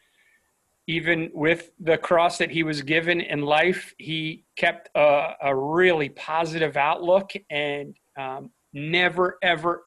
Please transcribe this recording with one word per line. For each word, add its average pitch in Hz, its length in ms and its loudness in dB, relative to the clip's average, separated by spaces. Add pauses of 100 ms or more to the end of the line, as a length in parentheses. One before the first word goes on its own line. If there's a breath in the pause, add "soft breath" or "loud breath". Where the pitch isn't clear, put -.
(880 soft breath)
Even 165 480 -2
with 165 440 0
the 160 200 2
cross 170 400 2
that 170 120 -2
he 165 120 -2
was 151 200 -4
given 165 380 0
in 147 220 -4
life, 160 560 0
he 160 460 -8 (120)
kept 170 400 -2
a, 147 460 4
a 139 120 0
really 156 540 2
positive 156 680 -2
outlook 170 560 2 (180)
and, 143 460 -6 (220)
um, 135 320 -10 (220)
never, 180 720 0
ever, 170 440 0